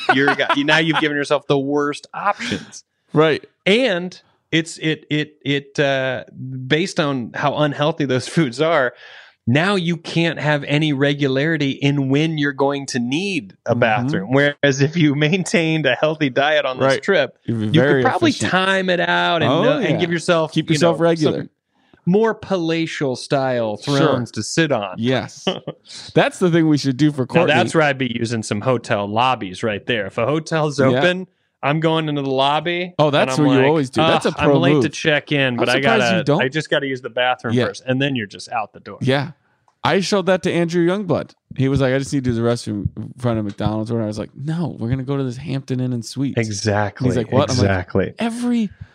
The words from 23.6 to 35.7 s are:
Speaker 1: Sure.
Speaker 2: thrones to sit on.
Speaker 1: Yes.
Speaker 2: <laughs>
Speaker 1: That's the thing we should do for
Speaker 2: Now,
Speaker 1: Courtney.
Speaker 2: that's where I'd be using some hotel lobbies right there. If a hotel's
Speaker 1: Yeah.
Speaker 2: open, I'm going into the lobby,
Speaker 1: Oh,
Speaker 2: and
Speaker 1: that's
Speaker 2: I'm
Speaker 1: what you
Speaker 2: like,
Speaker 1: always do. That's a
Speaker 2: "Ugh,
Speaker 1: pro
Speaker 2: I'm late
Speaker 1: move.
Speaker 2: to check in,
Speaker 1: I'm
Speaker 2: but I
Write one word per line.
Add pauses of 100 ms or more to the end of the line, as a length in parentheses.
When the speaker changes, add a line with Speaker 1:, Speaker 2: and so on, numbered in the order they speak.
Speaker 1:
Sure.
Speaker 2:
thrones
to
sit
on.
Speaker 1:
Yes. (360)
Speaker 2:
<laughs>
Speaker 1:
That's
the
thing
we
should
do
for
Speaker 2:
Now,
Speaker 1:
Courtney.
Speaker 2:
that's
where
I'd
be
using
some
hotel
lobbies
right
there.
If
a
hotel's
Speaker 1:
Yeah.
Speaker 2:
open, (380)
I'm
going
into
the
lobby,
Speaker 1:
Oh,
Speaker 2:
and
Speaker 1:
that's
Speaker 2:
I'm
Speaker 1:
what
you
Speaker 2:
like,
Speaker 1:
always
do.
That's
a
Speaker 2:
"Ugh,
Speaker 1:
pro
Speaker 2:
I'm
late
Speaker 1:
move.
Speaker 2:
to
check
in,
Speaker 1:
I'm
Speaker 2:
but
I